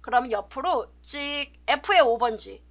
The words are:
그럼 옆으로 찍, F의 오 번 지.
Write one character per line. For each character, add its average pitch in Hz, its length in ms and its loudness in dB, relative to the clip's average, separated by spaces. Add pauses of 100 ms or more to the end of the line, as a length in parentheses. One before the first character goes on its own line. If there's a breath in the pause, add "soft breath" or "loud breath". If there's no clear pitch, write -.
그럼 247 300 0
옆으로 262 600 -2 (120)
찍, 285 500 -6 (140)
F의 330 340 4
오 233 160 2
번 226 200 0
지. 196 340 -10